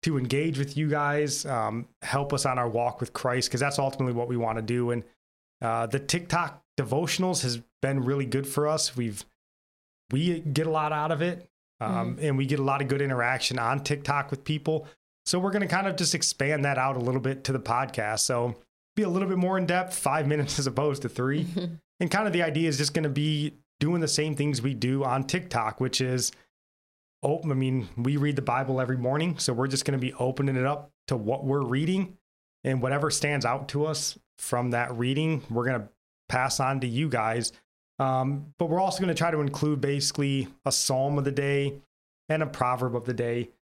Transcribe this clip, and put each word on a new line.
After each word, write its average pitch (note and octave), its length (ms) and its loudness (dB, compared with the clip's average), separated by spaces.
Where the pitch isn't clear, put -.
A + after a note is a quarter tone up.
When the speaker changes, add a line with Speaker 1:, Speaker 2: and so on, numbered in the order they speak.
Speaker 1:
to D#3+ 140 0
engage C3+ 420 0
with C#3+ 180 -2
you D3+ 120 0
guys, D3 580 0
um, A#2 420 -2
help C#3+ 300 -2
us C#3+ 140 0
on B2+ 120 0
our A#2+ 100 0
walk A#2 320 -2
with A#2+ 120 -6
Christ, B2 380 0
'cause A#2+ 100 -2
that's C#3+ 180 0
ultimately C3+ 360 0
what A#2+ 140 -2
we B2 80 -2
wanna A2+ 260 0
do. A#2+ 300 0
And, A#2+ 100 -2
uh, A#2 260 0
the A#2 120 -2
TikTok E3+ 640 -2
devotionals E3 640 0
has A#2+ 160 -2
been C3+ 220 0
really C#3 200 0
good C3 220 -2
for D3 220 2
us. D3+ 280 0
We've, A#2 280 -4
we D#3+ 280 2
get D#3 260 2
a D#3+ 40 0
lot D#3 220 2
out D3+ 180 0
of D#3 120 2
it, F3 260 -2
um, A#2+ 360 0
Speaker 2:
Mm-hmm. C#3+ 80 -4
Speaker 1:
and C#3 140 2
we C#3 80 2
get C#3+ 120 2
a C#3 40 2
lot C3+ 200 2
of C3+ 60 -2
good C#3 140 2
interaction B2+ 560 0
on B2+ 240 0
TikTok C#3+ 480 -2
with - 140 -8
people. D3+ 420 -2
So F3+ 120 2
we're F#3 120 2
gonna G3 160 0
kind F#3 200 2
of F#3 100 -2
just F3 180 0
expand C#3+ 500 0
that C#3+ 140 2
out C3 180 2
a B2+ 40 -2
little B2+ 200 2
bit C3+ 240 -2
to C3+ 80 -2
the C3 80 0
podcast. A2+ 600 0
So A#2+ 340 0
be G#3+ 80 2
a G3+ 60 2
little F#3 200 2
bit F#3 100 2
more F#3 200 4
in F3+ 80 2
depth, F3+ 280 0
five C#3+ 340 2
<laughs> - 0 -
minutes D3 300 2
as C#3 80 0
opposed C#3 360 0
to B2 60 -2
three. C#3 460 0
Speaker 2:
<laughs> E3+ 260 -4
Speaker 1:
And F3+ 120 0
kind G#3+ 160 2
of F#3 80 0
the F3 80 2
idea D#3+ 260 2
is C#3+ 80 0
just C#3 160 0
gonna D#3 160 0
be D3 460 0
doing E3+ 220 2
the D3+ 60 0
same D3+ 280 0
things C#3+ 240 0
we C3 140 0
do B2+ 280 0
on C3 220 0
TikTok, A#2+ 560 -2
which C3 220 0
is, B2+ 280 0
oh, D3+ 220 0
I D3 100 0
mean, C3 420 0
we C3+ 220 0
read C#3+ 180 2
the C#3 60 -2
Bible C3 400 0
every B2+ 160 0
morning. C#3+ 400 0
So - 160 0
we're B2 120 0
just C3+ 200 -2
gonna C#3 100 0
be B2+ 160 -2
opening C3 440 0
it B2+ 100 2
up D3 240 -4
to C3 80 0
what A#2+ 300 -2
we're C#3 180 2
reading, E3 540 0
and C3 180 2
whatever C#3+ 280 0
stands C#3+ 360 0
out C3 220 -2
to D3 180 0
us D3 320 -4
from B2 360 0
that A#2+ 220 0
reading, C#3 540 0
we're A#2+ 160 0
gonna A#2+ 240 0
pass B2+ 320 0
on C3+ 200 2
to C3 60 -2
you B2+ 220 0
guys. A2+ 440 0
Um, C3+ 600 0
but E3+ 80 2
we're E3 140 2
also F#3+ 200 0
gonna F3+ 140 2
try E3+ 160 2
to D#3 100 2
include C#3+ 400 0
basically C#3 680 0
a C3+ 60 0
psalm C#3 440 2
of C#3 80 0
the C#3 80 0
day C#3 480 0
and D#3 140 2
a D3+ 40 0
proverb B2+ 480 0
of A#2 120 -2
the B2 80 -2
day. A#2 340 -2